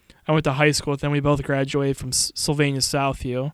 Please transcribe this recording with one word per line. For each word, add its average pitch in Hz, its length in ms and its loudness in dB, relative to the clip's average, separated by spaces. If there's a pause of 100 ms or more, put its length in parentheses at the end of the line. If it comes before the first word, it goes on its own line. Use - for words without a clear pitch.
(260)
I 156 60 2
went 156 120 4
to 143 80 0
high 151 200 4
school - 180 -2
with 143 120 -4
him. 147 100 0
We 147 80 2
both 143 220 2
graduated 139 540 0
from 135 140 -10
S-, - 240 -2
Sylvania 143 480 0
South 139 420 -2
U. 131 300 -4